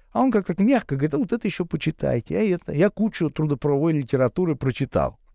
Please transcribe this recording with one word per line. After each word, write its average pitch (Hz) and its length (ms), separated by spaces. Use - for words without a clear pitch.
а 233 80
он 262 100
как-то 196 320
мягко 226 320
говорит: 139 200
"А - 40
вот 240 140
это 233 160
ещё 175 180
почитайте, 143 720
а 208 40
это". 180 300
Я 175 180
кучу 190 400
трудоправовой 147 640
литературы 143 640
прочитал. 123 640